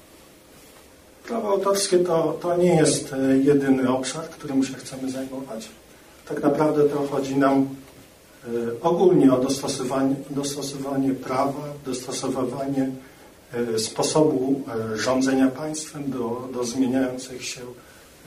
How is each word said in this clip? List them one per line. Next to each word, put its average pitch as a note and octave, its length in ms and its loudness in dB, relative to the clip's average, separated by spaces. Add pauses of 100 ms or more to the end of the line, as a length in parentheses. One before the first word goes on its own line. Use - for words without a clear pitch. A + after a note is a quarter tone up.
(1300)
Prawo A3+ 220 -4
autorskie G3 500 2
to, E3 440 2
to F3 140 0
nie F3 200 6
jest, C#3+ 360 4
e, C3+ 260 4
jedyny C3+ 520 4
obszar, C3 400 -4
którym C3+ 340 -2
się C3+ 100 -6
chcemy C3 360 -10
zajmować. C3 580 -10 (600)
Tak D3 140 -6
naprawdę D3 460 4
to C#3 220 -2
chodzi C3+ 260 -2
nam, C#3 320 4 (760)
e, A#2+ 40 -14 (340)
ogólnie E3+ 500 6
o B2+ 60 4
dostosowanie, C3+ 760 -2 (160)
dostosowanie C3+ 840 -4
prawa, C#3 540 -4 (160)
dostosowanie, C3 1040 -4 (840)
e, A2 40 0
sposobu, C3+ 840 2 (300)
e, A2 60 -4
rządzenia C3 500 2
państwem D3+ 640 -8
do, B2 420 -4
do B2 120 -4
zmieniających B2+ 800 -2
się, - 160 -10 (680)